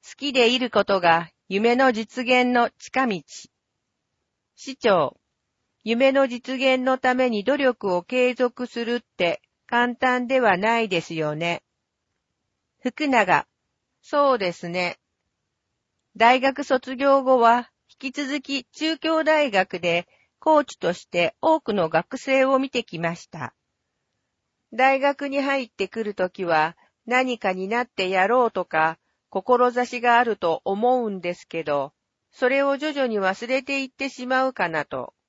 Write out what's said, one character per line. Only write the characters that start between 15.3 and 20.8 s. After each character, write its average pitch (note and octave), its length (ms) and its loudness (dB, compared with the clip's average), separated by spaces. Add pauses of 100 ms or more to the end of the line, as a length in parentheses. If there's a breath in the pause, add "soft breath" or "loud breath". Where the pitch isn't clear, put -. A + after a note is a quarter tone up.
大 A#3+ 240 4
学 C4+ 240 -2
卒 B3+ 300 -2
業 C4+ 300 2
後 C4 160 4
は A#3 300 4 (300)
引 C4 120 -10
き - 0 -
続 C#4+ 280 -6
き C4+ 320 -8
中 D#4 260 -4
京 D#4+ 260 -2
大 D4+ 260 2
学 F#3 300 -2
で E3+ 280 -2 (300)
コ D#4 220 4
ー C#4 40 -2
チ - 140 -16
と F3+ 160 -2